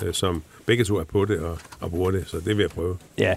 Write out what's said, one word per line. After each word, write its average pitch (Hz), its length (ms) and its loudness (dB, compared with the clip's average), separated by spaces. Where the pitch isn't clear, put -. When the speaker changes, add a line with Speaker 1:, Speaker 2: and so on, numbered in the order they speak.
Speaker 1:
øh, 87 80 -2
som 87 280 0
begge 120 180 4
to 101 120 0
er 82 80 0
på 98 200 0
det 101 140 0
og, 80 200 -4
og 87 100 -6
bruger 90 200 2
det, 95 160 0
så - 100 -10
det 82 100 -6
vil - 60 0
jeg 87 80 0
prøve. 87 260 -4
Speaker 2:
Ja, 92 180 4